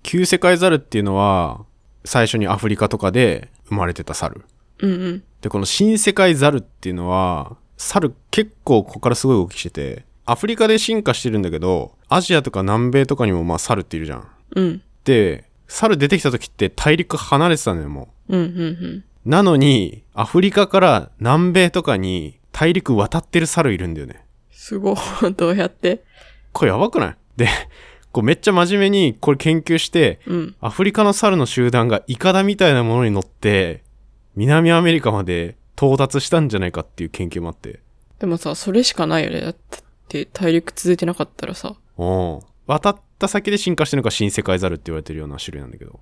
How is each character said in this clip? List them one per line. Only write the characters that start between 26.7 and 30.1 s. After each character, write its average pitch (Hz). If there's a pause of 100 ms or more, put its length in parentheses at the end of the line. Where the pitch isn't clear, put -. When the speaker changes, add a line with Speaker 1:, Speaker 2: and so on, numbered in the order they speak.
Speaker 1:
や 98
ば 202
く -
な 92
い？ - (200)
で、 117 (640)
こ 120
う -
め 135
っ -
ち -
ゃ -
真 175
面 -
目 196
に 185
こ 147
れ 139
研 160
究 165
し -
て、 143